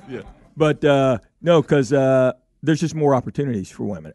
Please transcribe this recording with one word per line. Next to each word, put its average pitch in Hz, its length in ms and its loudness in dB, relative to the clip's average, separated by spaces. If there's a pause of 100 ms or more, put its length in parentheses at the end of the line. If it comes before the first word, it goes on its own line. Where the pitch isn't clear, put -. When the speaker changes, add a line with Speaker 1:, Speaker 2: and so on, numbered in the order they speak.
Speaker 1:
Yeah. 117 120 -12 (360)
Speaker 2:
But, 147 280 0
uh, 135 340 2 (220)
no, 165 200 2
'cause, 139 320 0
uh, 131 380 2 (320)
there's 147 160 0
just 160 160 -4
more 147 180 0
opportunities 123 560 -4
for - 140 -14
women. 82 320 -10